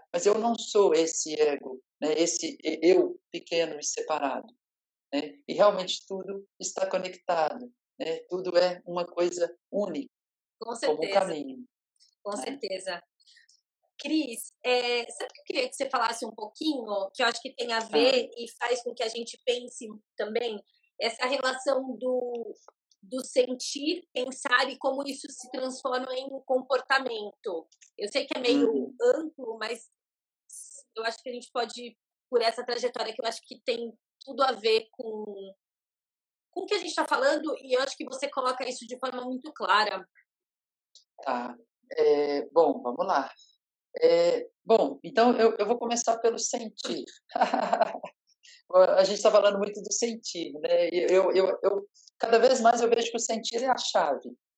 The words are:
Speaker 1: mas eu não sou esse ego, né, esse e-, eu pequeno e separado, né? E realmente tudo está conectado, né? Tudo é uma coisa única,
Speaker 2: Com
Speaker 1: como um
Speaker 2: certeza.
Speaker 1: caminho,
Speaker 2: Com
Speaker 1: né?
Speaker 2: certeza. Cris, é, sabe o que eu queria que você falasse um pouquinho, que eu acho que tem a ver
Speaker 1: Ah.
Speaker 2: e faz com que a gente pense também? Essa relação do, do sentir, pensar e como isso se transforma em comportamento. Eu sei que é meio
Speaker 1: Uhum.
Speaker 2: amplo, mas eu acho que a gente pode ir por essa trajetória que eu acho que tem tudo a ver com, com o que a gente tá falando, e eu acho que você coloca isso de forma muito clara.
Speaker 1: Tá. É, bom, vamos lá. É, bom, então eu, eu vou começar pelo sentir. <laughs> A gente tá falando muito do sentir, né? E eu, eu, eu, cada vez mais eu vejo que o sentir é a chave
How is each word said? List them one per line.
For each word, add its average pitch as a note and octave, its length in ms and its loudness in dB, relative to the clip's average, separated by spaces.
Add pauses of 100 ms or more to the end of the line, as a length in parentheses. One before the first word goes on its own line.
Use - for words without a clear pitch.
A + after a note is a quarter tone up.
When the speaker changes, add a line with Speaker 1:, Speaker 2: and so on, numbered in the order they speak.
(120)
Speaker 1:
mas E3+ 140 -2
eu G#3 120 4
não A#3 160 0
sou G3+ 400 4
esse D#3+ 460 0
ego, C#3 420 0 (180)
né, D3+ 160 0
esse E3 460 0
e-, D#3 200 -4
eu E3+ 360 6 (140)
pequeno E3 460 -2
e D3 60 -12
separado, C#3+ 640 -4 (640)
né? D3 220 -4 (120)
E - 60 -8
realmente F#3 540 2
tudo G3 400 -10 (140)
está F#3+ 280 -4
conectado, F#3 800 -2 (300)
né? D#3+ 280 -4
Tudo F3+ 280 -2
é F3+ 300 2
uma F3 180 -4
coisa F3 500 -2 (160)
única, F3 400 -4 (480)
Speaker 2:
Com A3+ 120 -10
Speaker 1:
como A#3+ 40 -6
um A3+ 60 -10
Speaker 2:
certeza. G#3 320 0
Speaker 1:
caminho, D3+ 520 -2 (580)
Speaker 2:
Com G#3 140 -8
Speaker 1:
né? C4 80 -6
Speaker 2:
certeza. F#3+ 580 -8 (960)
Cris, C#4+ 540 -4 (120)
é, A#3+ 480 0
sabe - 180 -10
o - 40 -20
que - 60 -20
eu - 40 -20
queria B3+ 240 -2
que - 80 -12
você C4+ 120 -4
falasse A#3 380 -2
um C#4 80 -10
pouquinho, C4+ 800 -4
que - 80 -2
eu A#3+ 40 4
acho A#3+ 140 0
que - 140 -12
tem A#3+ 180 -6
a A3+ 80 0
ver A#3 440 4
Speaker 1:
Ah. - 180 -12
Speaker 2:
e - 160 -10
faz A#3+ 240 0
com A#3+ 120 -6
que A#3+ 80 -6
a A3+ 60 -2
gente A#3 360 -10
pense B3 420 -4 (300)
também? A3 440 -4 (400)
Essa A#3 260 -2
relação C4 680 0
do, B3 580 -4 (480)
do B3+ 220 -6
sentir, C#4 880 -2
pensar C4 560 0
e C4 100 -10
como C#4 280 -2
isso C#4 240 -10
se - 200 -16
transforma B3+ 640 -4
em C4+ 120 -6 (160)
comportamento. B3+ 1200 -2 (280)
Eu G3+ 140 -8
sei C#4 160 -2
que - 100 -8
é B3+ 40 -6
meio C#4+ 320 6
Speaker 1:
Uhum. - 280 -2
Speaker 2:
amplo, B3+ 580 0
mas A3+ 300 -8 (1080)
eu A3 80 -8
acho A3+ 180 -4
que - 60 -10
a B3 40 -8
gente A#3+ 200 -12
pode A#3 280 -4
ir A#3+ 160 -14 (320)
por A#3 140 2
essa A3+ 220 0
trajetória A#3+ 500 -4
que - 80 -8
eu A3+ 60 -2
acho A3+ 180 -6
que - 140 -16
tem A#3 320 -4 (320)
tudo C4 180 -4
a C4 100 2
ver A3 400 2
com, G#3 640 -10 (960)
com - 120 -8
o F4+ 40 -10
que - 80 0
a G4+ 40 0
gente D#4+ 160 -6
tá D#4 120 0
falando, D4 520 2
e B3+ 180 0
eu B3+ 60 2
acho C4+ 140 -4
que C4+ 80 -10
você C4 240 -6
coloca B3+ 400 -2
isso B3 180 -10
de B3 120 -10
forma B3+ 260 -6
muito B3+ 280 -8
clara. G3 540 0 (1160)
Speaker 1:
Tá. A#2+ 340 -4 (360)
É, D3 580 2
bom, C#3+ 320 4
vamos B2 240 -2
lá. D3+ 240 0 (720)
É, E3+ 480 4 (160)
bom, F3 400 4
então A#3 320 4
eu, A3 220 6
eu G3+ 80 0
vou A#3+ 120 0
começar A#3 400 0
pelo A3+ 200 0
sentir. G#3 640 -6 (260)
<laughs> - 800 0 (840)
A F#3+ 80 6
gente G3 160 0
tá A3 100 6
falando G3+ 280 6
muito G3+ 240 -4
do - 100 -6
sentir, F#3 680 -6
né? F3 280 2
E E3+ 220 0
eu, F#3 220 6
eu, F#3+ 300 2
eu, G3 240 0 (320)
cada A3+ 200 4
vez B3 200 6
mais A#3 220 6
eu A#3+ 80 2
vejo A#3 220 2
que B3 80 -8
o - 20 -2
sentir A3+ 420 -4
é C4 60 0
a B3 80 4
chave D3 540 0 (280)